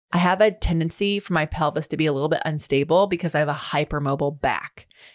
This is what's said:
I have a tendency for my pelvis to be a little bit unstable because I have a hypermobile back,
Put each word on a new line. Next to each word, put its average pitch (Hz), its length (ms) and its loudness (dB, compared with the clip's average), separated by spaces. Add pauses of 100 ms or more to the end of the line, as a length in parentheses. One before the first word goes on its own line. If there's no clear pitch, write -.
(140)
I 175 60 2
have 180 220 2
a 214 100 6
tendency 185 680 0
for 180 140 -6
my 156 120 2
pelvis 156 420 -2
to 151 100 -4
be 156 80 2
a 151 80 2
little 143 160 0
bit 160 160 0
unstable 151 640 2
because 175 280 -2
I 147 40 2
have 147 100 2
a 143 40 -2
hypermobile 143 880 -2
back, - 460 -4 (280)